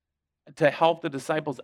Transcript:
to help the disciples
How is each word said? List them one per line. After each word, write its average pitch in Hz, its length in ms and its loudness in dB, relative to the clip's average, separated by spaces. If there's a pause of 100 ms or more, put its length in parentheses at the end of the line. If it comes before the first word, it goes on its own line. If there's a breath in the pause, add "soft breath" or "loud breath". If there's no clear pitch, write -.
(560)
to 151 140 4
help 165 300 2
the 160 100 -6
disciples 147 540 -4